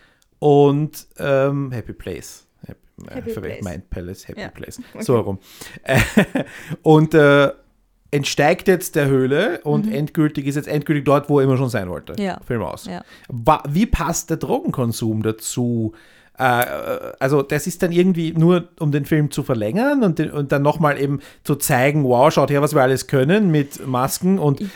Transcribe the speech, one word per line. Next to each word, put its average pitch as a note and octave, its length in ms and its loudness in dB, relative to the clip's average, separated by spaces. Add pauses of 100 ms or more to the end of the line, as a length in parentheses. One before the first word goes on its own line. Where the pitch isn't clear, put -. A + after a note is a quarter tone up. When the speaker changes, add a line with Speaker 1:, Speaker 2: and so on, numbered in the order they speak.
(380)
Speaker 1:
und, C#3+ 680 2 (100)
ähm, C#3 560 0
Happy A2+ 200 -10
Place, - 520 -14 (600)
äh, - 80 -16
Speaker 2:
Happy A#3 160 -10
Speaker 1:
verwechselt, - 300 -10
Speaker 2:
Place. F2+ 140 -8
Speaker 1:
Mind - 140 -14
Palace, F2+ 380 -12
Happy - 140 -14
Speaker 2:
Ja. F#3+ 80 -12
Speaker 1:
Place. - 300 -16 (140)
Speaker 2:
Okay. A3 100 -14
Speaker 1:
So C3+ 120 2
herum. G2 240 -2 (220)
<laughs> - 220 -20
Äh, C3+ 160 0 (840)
und, D#3 300 6
äh, C#3+ 380 6 (600)
entsteigt D3 560 0
jetzt - 280 0
der D3 120 0
Höhle C3+ 560 0
und D3 220 0
Speaker 2:
Mhm. - 80 -4
Speaker 1:
endgültig, D3+ 540 -2
ist C#3+ 80 -2
jetzt D3 120 -6
endgültig D3 380 -2
dort, C#3+ 240 2
wo D3 100 4
er C3+ 60 4
immer C3 120 4
schon C3 120 0
sein G2+ 200 -4
wollte. D2+ 320 -10
Speaker 2:
Ja. F#2 240 -4
Speaker 1:
Film A2+ 180 -4
aus. - 240 -10
Speaker 2:
Ja. F3+ 160 -12 (240)
Speaker 1:
Wa-, C#3 420 0
wie F3 160 2
passt E3 460 -2
der D#3+ 60 -2
Drogenkonsum B2 840 -2
dazu? A2+ 720 -4 (420)
Äh, - 80 -4 (760)
also C3+ 240 2
das D3 240 -4
ist - 160 -6
dann E3+ 80 2
irgendwie E3+ 420 2
nur, F3 360 2 (100)
um D3 120 0
den C#3+ 140 0
Film D3+ 240 2
zu D3 140 -4
verlängern F3+ 600 0
und F3 140 2
den, D#3 140 -2
und D3 200 -4
dann C#3 120 2
nochmal D3 360 2
eben C#3 200 -2 (240)
zu D3 120 -2
zeigen, C#3+ 480 2
„Wow, B2+ 300 4
schaut C#3 160 2
her, C#3+ 140 0
was D3 100 0
wir D3 80 4
alles C3 240 2
können E3 460 2
mit D3 340 -2
Masken C#3 540 0
und D3 220 0
Speaker 2:
Ich G3 140 -8